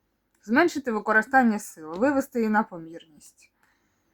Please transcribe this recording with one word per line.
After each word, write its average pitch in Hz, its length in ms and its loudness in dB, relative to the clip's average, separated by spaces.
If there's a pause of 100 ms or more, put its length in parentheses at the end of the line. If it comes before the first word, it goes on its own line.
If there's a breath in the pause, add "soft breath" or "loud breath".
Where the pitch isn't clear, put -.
(440)
Зменшити 269 480 0
використання 220 680 2
сили, 165 400 -12
вивести 269 400 0
її 220 120 0
на 214 120 2
помірність. 165 880 -18 (600)